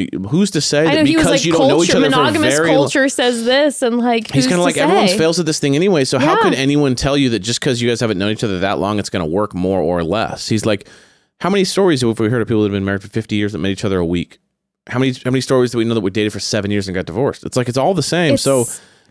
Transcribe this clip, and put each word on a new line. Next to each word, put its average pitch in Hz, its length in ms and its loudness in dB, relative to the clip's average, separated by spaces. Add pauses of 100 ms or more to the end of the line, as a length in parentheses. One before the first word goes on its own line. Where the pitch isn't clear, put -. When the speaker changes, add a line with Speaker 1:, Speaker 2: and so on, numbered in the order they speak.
(200)
Speaker 1:
know, 98 80 -8
who's 185 240 0
to 160 80 -2
say 147 200 0
Speaker 2:
I 156 40 2
Speaker 1:
that 170 100 2
Speaker 2:
know, 311 100 2
he 294 120 2
was 311 80 2
Speaker 1:
because - 160 2
Speaker 2:
like, - 40 -4
Speaker 1:
you 165 80 0
don't 165 160 2
know - 100 4
Speaker 2:
"Culture, 175 120 2
Speaker 1:
each - 60 2
other - 140 2
for - 80 0
Speaker 2:
monogamous - 360 0
Speaker 1:
very 311 160 2
lo-" 311 60 4
Speaker 2:
culture 277 320 2
says 247 360 -2
this, 269 380 2
and, 240 160 0
like, 233 300 0
Speaker 1:
He's 269 160 0
Speaker 2:
who's - 20 0
Speaker 1:
kinda 180 120 2
Speaker 2:
to 175 40 2
Speaker 1:
like, - 140 0
"Everyone 320 320 2
Speaker 2:
say? 185 100 0
Speaker 1:
fails 165 220 2
at 165 60 0
this 156 120 -2
thing 139 160 0
anyway, 165 300 2
so 131 160 -2
how 320 160 2
Speaker 2:
Yeah. 453 60 2
Speaker 1:
could 370 120 2
anyone 139 400 2
tell 139 220 -2
you 139 140 2
that 110 100 0
just 110 200 -4
'cause 123 200 -2
you 120 80 0
guys 117 120 0
haven't 110 180 0
known 101 120 0
each 107 140 -4
other 98 160 -2
that 95 180 0
long, 101 220 -2
it's 95 100 -6
gonna 87 160 -4
work 98 260 -2
more 90 280 0
or 85 240 0
less?" 95 440 -4
He's 110 160 0
like, 107 240 -2 (520)
"How 175 100 0
many 196 140 2
stories 175 380 2
have 113 180 0
we 107 80 0
heard 123 120 0
of 104 60 -2
people 107 160 2
that 104 60 2
have 98 40 -4
been 98 120 -2
married 98 180 -4
for 98 60 -16
fifty 113 260 -6
years 104 180 -2
that 104 60 -8
met 98 140 -2
each 95 120 -8
other 98 140 0
a 87 80 0
week? 85 320 -4 (500)
How 123 120 -4
many, 131 120 0 (120)
how 127 80 -2
many 131 80 0
stories 123 320 2
do 120 60 -4
we 113 60 2
know 117 100 -2
that 113 80 0
we 95 100 0
dated 107 200 -2
for 101 80 -8
seven 101 300 -2
years 101 160 -2
and 92 80 -6
got 90 120 -4
divorced?" 107 380 -4
It's - 120 -6
like, 123 120 -2
it's 123 100 -2
all 156 160 2
the 160 80 0
same. 160 340 0
So 135 260 0
Speaker 2:
It's - 180 -6 (300)